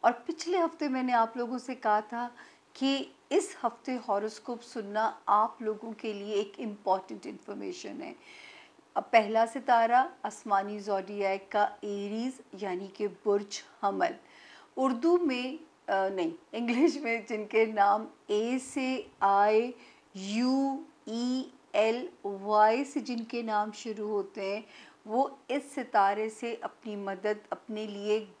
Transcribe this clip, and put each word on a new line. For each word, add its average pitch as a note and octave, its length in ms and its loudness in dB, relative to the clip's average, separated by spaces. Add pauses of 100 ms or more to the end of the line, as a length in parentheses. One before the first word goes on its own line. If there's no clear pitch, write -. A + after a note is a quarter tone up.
और A#3+ 80 6
पिछले E4+ 460 -4
हफ्ते E4 300 0
मैंने B3+ 260 -2
आप A3+ 240 2
लोगों A#3+ 200 -4
से B3 180 -8
कहा G#3+ 260 2
था A#3+ 340 -8 (400)
कि C4+ 360 -2 (200)
इस - 320 0
हफ्ते B3+ 300 -4
हॉरोस्कोप A3+ 680 -4
सुनना G#3+ 680 -4
आप G#3+ 320 4
लोगों G#3+ 320 -6
के A3 200 -6
लिए G3+ 200 -6
एक G3+ 260 -2
इम्पॉर्टेंट G3+ 680 -2
इन्फॉर्मेशन G#2+ 760 -10
है। - 140 -12 (800)
अब - 80 0
पहला A3 420 4
सितारा A#3+ 640 4 (160)
आसमानी G#3 540 -2
ज़ोडिएक G3 720 -2
का G#3 320 2
एरीज G#3 800 -6
यानी F#3+ 240 -4
कि G#3 200 -4
बुर्ज G3+ 560 -2 (180)
हमल, G3 340 0 (640)
उर्दू C4 400 4
में C4 420 0 (300)
अ, G3 200 2
नहीं, F3 240 -2 (200)
इंग्लिश A#3+ 440 2
में A3+ 280 -4
जिनके A3 400 2
नाम G#3+ 420 4 (220)
ए A3+ 300 0
से, C4 520 -4 (100)
आई G#3+ 520 6 (440)
यू C4 680 0 (220)
ई B3 460 -2 (220)
एल A3+ 340 2 (160)
वाई G#3+ 580 4
से C4+ 160 -6
जिनके A#3 440 -6
नाम G#3+ 280 -2
शुरू G#3+ 360 -8
होते G3+ 480 -4
हैं, A3 100 -10 (420)
वो B3+ 320 -2 (120)
इस C#4 240 -4
सितारे G#3+ 540 2
से A#3 340 -8
अपनी - 320 -10
मदद, G3+ 420 -2 (140)
अपने G#3+ 360 -8
लिए G#3 400 -2 (120)